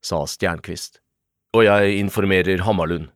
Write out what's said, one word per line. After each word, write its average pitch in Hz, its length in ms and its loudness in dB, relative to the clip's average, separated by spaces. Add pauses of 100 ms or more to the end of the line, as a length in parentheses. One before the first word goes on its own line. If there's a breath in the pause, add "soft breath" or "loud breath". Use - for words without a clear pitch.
sa 80 240 -4
Stjernquist. - 720 -8 (540)
"Og 113 100 6
jeg 101 360 4
informerer 95 640 0
Hammarlund. 85 500 -2